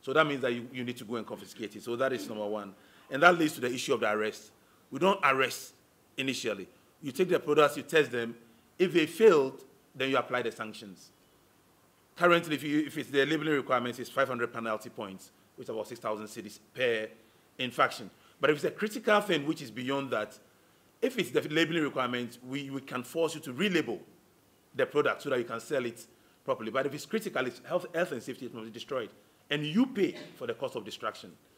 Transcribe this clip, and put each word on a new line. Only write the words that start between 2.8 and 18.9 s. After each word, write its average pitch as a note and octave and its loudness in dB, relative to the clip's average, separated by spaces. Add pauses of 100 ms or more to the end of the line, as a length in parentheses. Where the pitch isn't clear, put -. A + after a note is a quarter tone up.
And C#3 0
that F3 10
leads D#3 4
to - -8
the B2 0
issue C3 0
of A2+ -2
the A2 2
arrest. G#2+ -2 (400)
We C3+ -8
don't F#3+ 4
arrest C3+ 2 (420)
initially. A2+ -4 (340)
You C#3 -8
take F3+ 2
the E3 4
products, D3 4
you C3+ -8
test D3 4
them. A#2 -4 (440)
If F3+ 2
they D#3+ 6
failed, D#3+ 6 (300)
then C3 0
you C3+ 4
apply B2 0
the A#2 -2
sanctions. G#2+ -12 (1040)
Currently, E3+ 6
if, C3 -4
you, D3 0
if C#3 -8
it's A#2 -8
the C#3 6
labeling D3+ 0
requirements, B2 0
it's A#2 -10
five C3+ 2
hundred A#2 -2
penalty A2+ -6
points, F#2+ -12 (260)
which B2 -14
is - -12
about A2 -6
six A#2+ -14
thousand G#2+ -4
cedis G#2 -14 (160)
per A2+ 0 (500)
infraction. B2+ 0 (300)
But C#3 4
if D3+ 4
it's C#3 -10
a E3 2
critical G#3+ 2